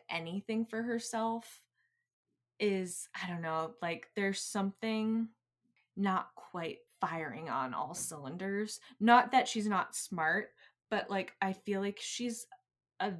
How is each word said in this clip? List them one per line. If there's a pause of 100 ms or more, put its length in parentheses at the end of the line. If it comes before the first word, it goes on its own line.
(100)
anything
for
herself (960)
is, (120)
I
don't
know,
like,
there's
something (680)
not
quite (220)
firing
on
all
cylinders. (200)
Not
that
she's
not
smart, (400)
but,
like,
I
feel
like
she's (540)
a